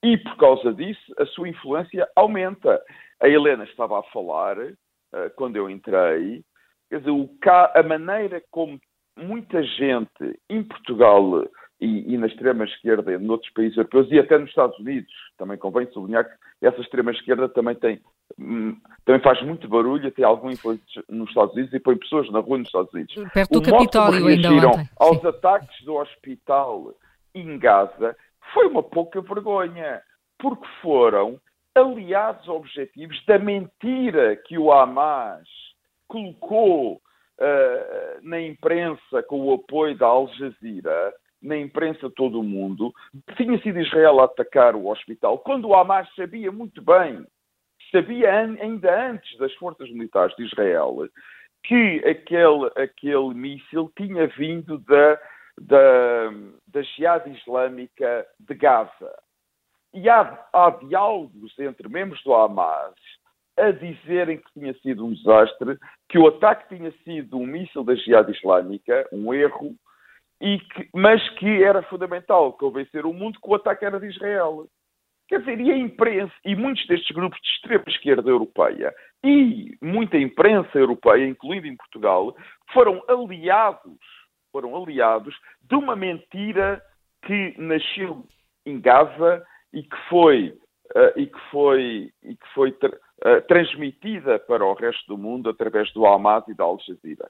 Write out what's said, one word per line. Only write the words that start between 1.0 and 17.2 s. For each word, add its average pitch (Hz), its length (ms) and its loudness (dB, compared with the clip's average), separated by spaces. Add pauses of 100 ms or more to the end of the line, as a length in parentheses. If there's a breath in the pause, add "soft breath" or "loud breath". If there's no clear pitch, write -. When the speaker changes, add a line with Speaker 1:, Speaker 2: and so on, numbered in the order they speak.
Speaker 1:
a 143 80 0
sua 165 220 -12
influência 165 680 -8
aumenta. 190 680 0 (380 soft breath)
A 131 80 4
Helena 143 360 2
estava 104 340 -8
a 104 60 -8
falar, 92 540 -6
eh, - 760 -14
quando 123 200 -8
eu 98 140 -6
entrei, 92 720 -2 (460)
quer 151 120 -8
dizer, 139 100 -6
o 139 180 -2 (120)
ca-, 180 340 6
a 165 80 6
maneira 175 680 -4
como 151 280 -8 (380)
muita 190 460 -8
gente 120 880 -6
em 214 140 -6
Portugal 104 840 4 (360 soft breath)
e, 110 340 -4
e 123 40 -4
na 113 80 -2
extrema-esquerda 113 840 -2
e 90 60 -4
noutros 110 340 -6
países 113 240 -2
europeus 123 340 2
e 156 80 4
até 156 200 4
nos 143 100 -4
Estados 123 300 -2
Unidos, 123 340 -10 (240)
também 98 220 -12
convém 120 340 -6
sublinhar 110 320 -4
que - 420 -6
essa 123 140 0
extrema-esquerda 120 680 -2